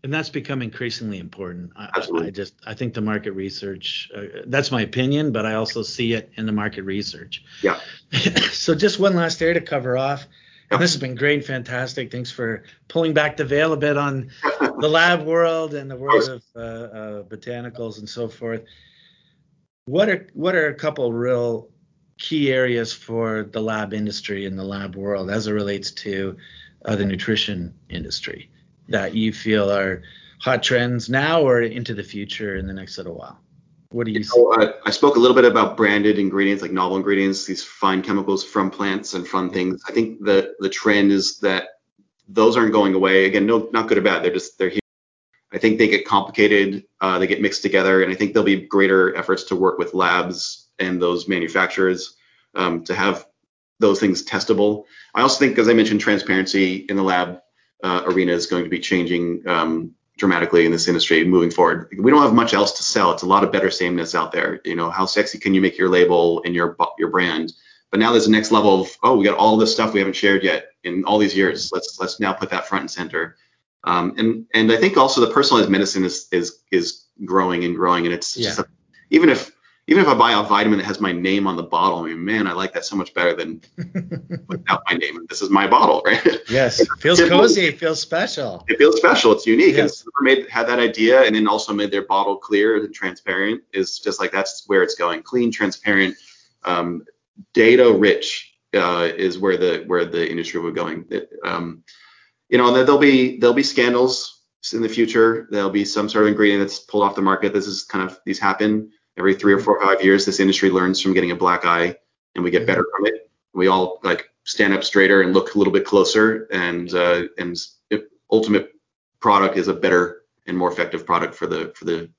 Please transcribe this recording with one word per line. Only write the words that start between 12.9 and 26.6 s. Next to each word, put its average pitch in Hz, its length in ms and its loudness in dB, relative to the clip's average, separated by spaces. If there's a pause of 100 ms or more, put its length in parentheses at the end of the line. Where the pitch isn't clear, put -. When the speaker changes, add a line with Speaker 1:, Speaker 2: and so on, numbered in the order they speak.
Speaker 1:
back 151 220 0
the 151 100 -4
veil 151 280 0
a 147 40 -2
bit 147 200 0
on 135 320 -4 (140)
Speaker 2:
<laughs> - 160 -4 (200)
Speaker 1:
the 151 80 0
lab 165 360 2
world 165 500 0
and 135 180 -10
the 127 60 -14
world 131 320 2
Speaker 2:
Of - 0 -
Speaker 1:
of, 123 140 -14 (120)
uh, 117 40 -16
uh, 110 640 -12
botanicals 117 760 -12
and 107 80 -16
so 117 220 -10
forth. 113 340 -10 (1200)
What 190 240 0
are, - 240 -4
what 180 220 -4
are 156 120 0
a 143 80 -4
couple 147 360 -4
real 120 580 -4 (480)
key 147 340 -2
areas 123 420 -2
for 113 500 -6
the 104 180 -10
lab 107 320 -6
industry 104 520 -8
and 95 120 -8
the 95 60 -10
lab 98 320 -10
world 98 340 -6
as 107 180 -4
it 107 60 -4
relates 101 380 -6
to, 98 460 -8 (480)